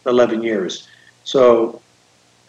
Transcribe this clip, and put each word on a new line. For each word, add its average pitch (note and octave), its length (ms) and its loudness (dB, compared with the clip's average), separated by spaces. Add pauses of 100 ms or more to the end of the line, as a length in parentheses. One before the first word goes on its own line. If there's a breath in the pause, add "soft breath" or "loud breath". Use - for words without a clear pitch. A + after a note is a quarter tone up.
eleven A#2+ 360 0
years. G2+ 460 -6 (360 soft breath)
So A#2 580 2 (680)